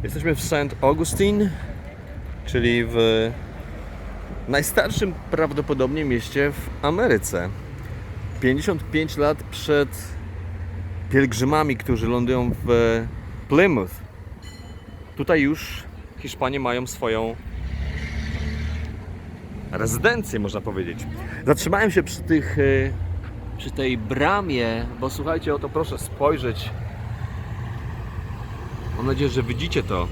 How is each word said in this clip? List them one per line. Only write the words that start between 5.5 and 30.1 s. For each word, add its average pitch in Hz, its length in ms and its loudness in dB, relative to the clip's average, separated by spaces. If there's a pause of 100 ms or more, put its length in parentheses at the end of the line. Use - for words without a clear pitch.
mieście 139 460 2
w - 340 -6
Ameryce. 127 640 2 (920)
Pięćdziesiąt 147 500 2
pięć 156 260 0
lat 147 260 2
przed 147 460 2 (1200)
pielgrzymami, 135 640 4
którzy 113 300 0
lądują 123 440 2 (140)
w 117 360 6 (480)
Plymouth. 139 640 4 (1040)
Tutaj 156 260 4
już - 420 0 (360)
Hiszpanie 135 400 -2
mają 123 280 0
swoją 113 480 0 (2250)
rezydencję, 117 680 2
można 101 220 -2
powiedzieć. 92 460 -4 (380)
Zatrzymałem 175 460 4
się 180 120 4
przy - 180 -6
tych, 156 380 2
e, - 20 6 (960)
przy - 140 -6
tej 131 260 0
bramie, 127 880 2 (140)
bo 127 100 0
słuchajcie, 156 460 -2
oto 143 140 -4
proszę 151 280 -2
spojrzeć. 127 720 0 (2250)
Mam 117 80 0
nadzieję, 135 240 2
że 127 140 0
widzicie 120 400 0
to. 90 280 0